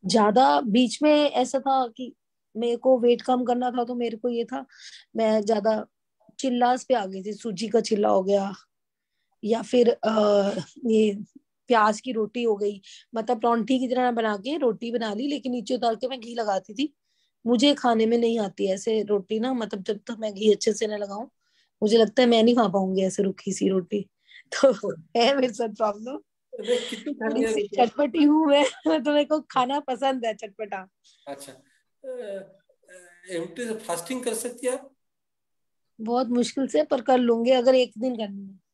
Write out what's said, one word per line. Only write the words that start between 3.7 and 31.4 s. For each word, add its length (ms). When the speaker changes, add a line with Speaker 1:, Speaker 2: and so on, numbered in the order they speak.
Speaker 1:
था, 120
तो 120
मेरे 220
को 120
ये 160
था, 200
मैं 260
ज्यादा 460
चिल्लास 440
पे 100
आ 120
गई 180
थी, 100
सूजी 340
का 140
चिल्ला 280
हो 140
गया 300
या 180
फिर, 420
अ, 460
ये 320
प्याज 340
की 100
रोटी 320
हो 120
गई, 260
मतलब 260
परांठी 380
की 80
तरह 240
बना 260
के 200
रोटी 340
बना 220
ली, 140
लेकिन 240
नीचे 240
उतार 200
के 120
मैं 120
घी 160
लगाती 380
थी। 200
मुझे 260
खाने 320
में 120
नहीं 220
आती 280
ऐसे 360
रोटी 360
ना, 140
मतलब 300
जब 140
तक 220
मैं 140
घी 180
अच्छे 220
से 140
ना 100
लगाऊं, 280
मुझे 140
लगता 240
है 60
मैं 160
नहीं 120
खा 120
पाऊंगी 340
ऐसे 220
रूखी 280
सी 180
रोटी। 400
<laughs> 20
तो 440
है 380
मेरे 180
साथ 160
problem। 440
Speaker 2:
अरे, 760
कितनी 240
खानी 200
Speaker 1:
थोड़ी 100
Speaker 2:
है 100
Speaker 1:
सी 80
Speaker 2:
रोटी? 240
Speaker 1:
चटपटी 380
हूँ 220
मैं, 200
<laughs> 380
तो 80
मेरे 140
को 160
खाना 380
पसंद 460
है 80
चटपटा। 540
Speaker 2:
अच्छा, 240